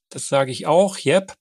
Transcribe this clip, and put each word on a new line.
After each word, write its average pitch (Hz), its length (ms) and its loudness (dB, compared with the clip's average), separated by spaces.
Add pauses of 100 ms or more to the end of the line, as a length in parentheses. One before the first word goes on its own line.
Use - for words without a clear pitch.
Das - 180 -12
sage 135 240 0
ich 120 160 -8
auch. 185 300 2
Jep, 185 440 0